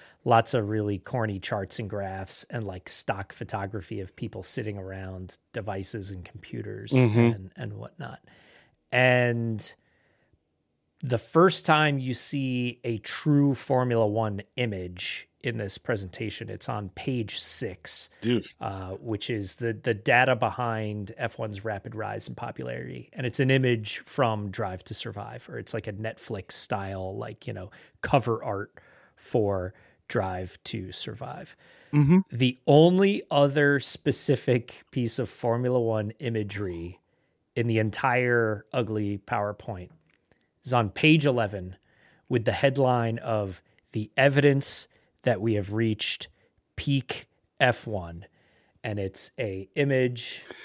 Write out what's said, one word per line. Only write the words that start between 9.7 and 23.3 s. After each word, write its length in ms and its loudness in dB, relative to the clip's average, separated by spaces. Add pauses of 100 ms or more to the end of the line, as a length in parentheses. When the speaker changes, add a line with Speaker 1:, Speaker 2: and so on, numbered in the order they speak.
Speaker 1:
the 140 0
first 480 4
time 340 4
you 140 -4
see 720 -2
a 140 -2
true 560 2
Formula 520 2
One 360 -2 (140)
image 680 -4 (160)
in 140 -4
this 220 -6
presentation, 720 -6
it's 180 -8
on 220 -6
page 480 -4
six, 720 -4 (100)
Speaker 2:
Dude. 240 0 (160)
Speaker 1:
uh, 300 -8 (100)
which 300 -6
is 260 -4
the, 160 -2
the 220 -2
data 420 4
behind 800 -4
F 220 -8
one's 260 -8
rapid 300 -6
rise 340 -8
in 60 -12
popularity. 800 -10
And 100 -6
it's 160 -2